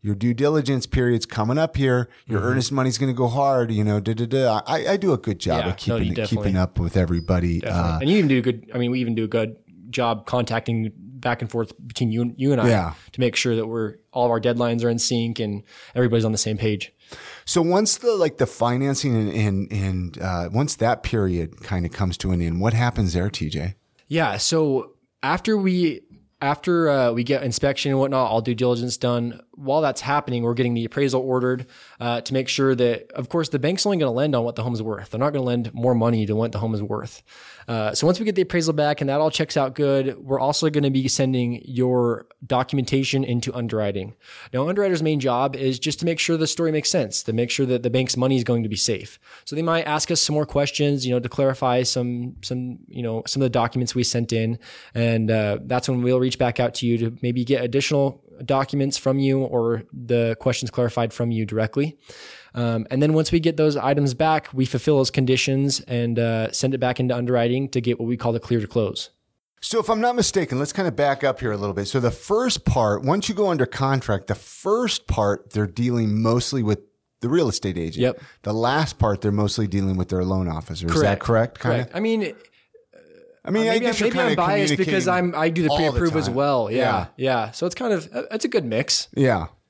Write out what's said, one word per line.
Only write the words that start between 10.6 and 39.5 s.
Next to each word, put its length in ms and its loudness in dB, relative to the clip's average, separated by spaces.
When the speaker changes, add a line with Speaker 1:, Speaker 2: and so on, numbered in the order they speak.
Speaker 2:
back 480 -4
and 80 -8
forth 220 -4
between 260 -2
you 120 0
and, 120 -4
you 160 2
and 80 4
I 100 4
Speaker 1:
Yeah. 240 2
Speaker 2:
to 80 -12
make 160 2
sure 200 0
that 120 -2
we're, 300 -4
all 140 0
of 60 2
our 100 0
deadlines 420 0
are 60 4
in 80 0
sync 400 -2
and 240 -4
everybody's 320 4
on 60 2
the 80 0
same 180 -2
page. 340 -2
Speaker 1:
So 160 2
once 360 2
the, 180 2
like, 240 2
the 80 4
financing 680 0
and, 160 0
and, 400 0
and, 480 -4
uh, 320 -4
once 260 0
that 260 0
period 580 -2
kinda 280 -4
comes 300 -2
to 120 -2
an 100 2
end, 180 -2
what 140 2
happens 400 0
there, 160 0
T 200 -6
J? 260 -6
Speaker 2:
Yeah. 300 -2
So 560 0
after 360 0
we, 440 0
after, 480 2
uh, 220 4
we 120 0
get 200 0
inspection 480 0
and 80 2
whatnot, 320 2
all 100 2
due 140 0
diligence 420 0
done, 440 -2
while 200 0
that's 200 -2
happening, 420 -2
we're 100 0
getting 200 0
the 120 -2
appraisal 360 0
ordered, 440 0
uh, 220 -4
to 120 -6
make 140 0
sure 280 2
that, 360 0
of 180 -8
course, 200 -2
the 100 -2
bank's 260 0
only 120 2
gonna 140 2
lend 240 0
on 80 2
what 120 -4
the 80 -6
home's 180 -2
worth. 300 -6
They're 80 -6
not 140 0
gonna 120 -2
lend 280 -2
more 220 2
money 300 4
than 120 0
what 140 0
the 80 -4
home 140 -2
is 80 -2
worth. 400 -6
Uh, 260 -2
so 140 2
once 120 4
we 60 -2
get 100 0
the 60 2
appraisal 320 0
back 280 2
and 80 0
that 120 2
all 100 2
checks 240 -2